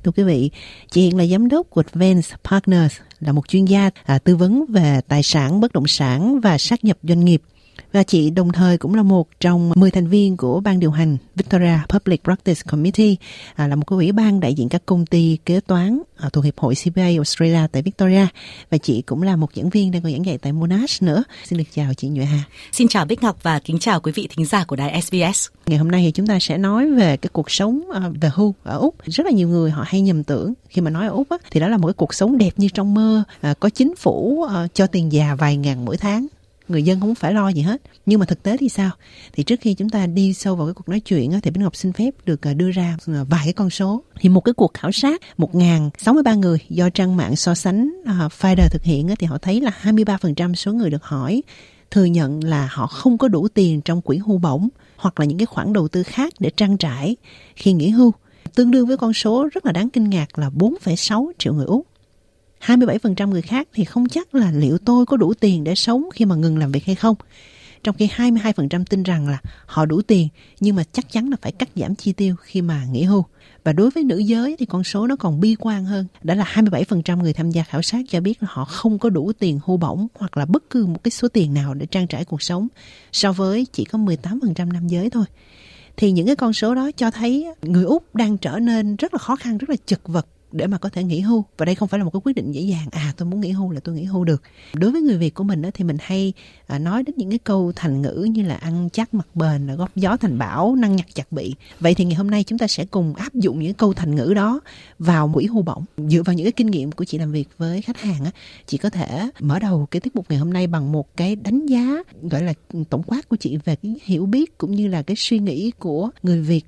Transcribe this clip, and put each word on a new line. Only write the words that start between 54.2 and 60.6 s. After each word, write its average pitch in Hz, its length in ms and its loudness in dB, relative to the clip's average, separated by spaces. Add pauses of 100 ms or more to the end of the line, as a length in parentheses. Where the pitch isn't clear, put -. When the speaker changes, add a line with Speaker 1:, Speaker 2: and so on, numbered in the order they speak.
Speaker 1:
bổng 170 320 0 (280)
hoặc - 220 -2
là 151 60 0
những 147 120 -2
cái 220 80 0
khoản - 280 -2
đầu 175 140 2
tư 180 160 -2
khác 269 360 -4
để 147 180 -2
trang 202 200 2
trải 147 380 -4 (400)
khi - 180 2
nghỉ 165 160 2
hưu. 233 240 6 (420)
Tương 247 160 4
đương 247 160 4
với 262 100 0
con 233 160 0
số 247 400 0
rất 381 120 -6
là 202 60 2
đáng 190 180 0
kinh 214 200 0
ngạc 165 300 -2
là 143 100 -2
bốn 180 320 2